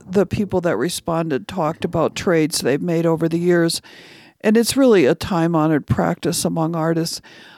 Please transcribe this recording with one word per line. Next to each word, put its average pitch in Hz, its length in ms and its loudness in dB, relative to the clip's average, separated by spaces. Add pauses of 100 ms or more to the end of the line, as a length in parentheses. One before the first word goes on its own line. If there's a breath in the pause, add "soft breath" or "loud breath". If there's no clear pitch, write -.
(100)
the 185 160 2
people 190 360 -4
that 160 140 0
responded 165 720 -4
talked 165 360 -4
about 165 320 -2
trades 160 440 0
they've 143 220 0
made 170 240 0
over 165 220 0
the 165 100 -2
years, 170 420 2 (640 loud breath)
and 220 140 2
it's 233 200 2
really 233 300 6
a 156 80 4
time-honored 165 720 0
practice - 580 -2
among 165 320 -2
artists. 165 440 -2 (380 loud breath)